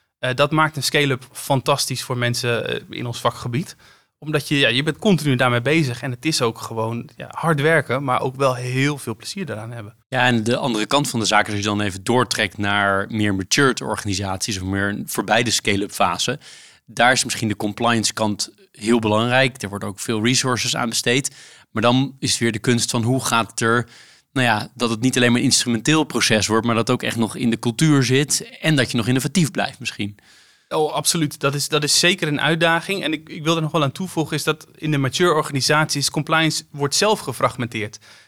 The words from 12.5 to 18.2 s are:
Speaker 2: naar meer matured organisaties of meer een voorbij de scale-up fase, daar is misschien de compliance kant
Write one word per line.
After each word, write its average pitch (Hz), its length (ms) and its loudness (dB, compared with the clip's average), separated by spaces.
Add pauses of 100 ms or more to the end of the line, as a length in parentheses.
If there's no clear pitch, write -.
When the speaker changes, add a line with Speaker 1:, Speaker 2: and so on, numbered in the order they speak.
Speaker 2:
naar 101 500 2
meer 104 260 0
matured 120 460 2
organisaties 98 800 -4
of 92 60 -6
meer 98 220 0
een 104 180 -4
voorbij 107 360 0
de 117 80 0
scale-up 101 400 -2
fase, 92 480 0 (480)
daar 120 260 4
is 123 120 2
misschien 117 240 -4
de 104 80 0
compliance 113 560 0
kant 104 380 -2 (220)